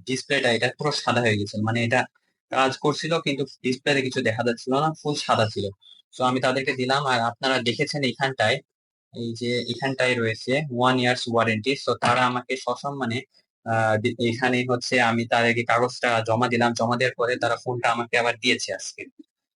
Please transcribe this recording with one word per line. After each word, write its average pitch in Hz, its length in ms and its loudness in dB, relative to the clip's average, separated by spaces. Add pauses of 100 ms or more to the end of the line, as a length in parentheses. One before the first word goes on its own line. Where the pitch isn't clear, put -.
ডিসপ্লেটা 131 480 -2
এটা 113 220 2
পুরো 147 220 -2
সাদা 120 260 0
হয়ে 110 180 2
গেছে। 101 220 -6
মানে 113 220 0
এটা 120 180 2 (500)
কাজ 131 260 2
করছিল 151 340 -2 (100)
কিন্তু 135 220 -2 (180)
ডিসপ্লেতে 135 420 0
কিছু 131 180 -4
দেখা 127 220 0
যাচ্ছিল 120 380 -2
না, 160 140 2
ফুল 147 220 -4
সাদা 113 320 2
ছিল। 101 160 -4 (480)
So - 100 -8
আমি 127 180 2
তাদেরকে 135 340 0
দিলাম। 131 300 0
আর 123 160 2
আপনারা 131 400 0
দেখেছেন 139 420 -2
এইখানটায়, 123 540 0 (560)
এই 117 200 -8
যে 120 180 -4 (180)
এখানটায় 127 460 0
রয়েছে 113 380 -2 (240)
one 127 220 4
years 123 280 2
warranty। 113 500 2
So - 200 -2
তারা 120 280 2
আমাকে 123 320 -2
সসম্মানে, 127 600 -4 (460)
আহ, 113 320 2
দি-, 117 260 -2
এখানে 123 420 2
হচ্ছে 127 360 -2
আমি 117 240 2
তাদেরকে 117 380 2
কাগজটা 120 460 0 (120)
জমা 113 280 0
দিলাম, 120 240 2
জমা 117 240 0
দেওয়ার 127 200 0
পরে 123 200 0
তারা 117 200 -2
ফোনটা 123 340 -4
আমাকে 117 260 -2
আবার 117 220 2
দিয়েছে 117 340 0
আজকে। - 300 -12 (560)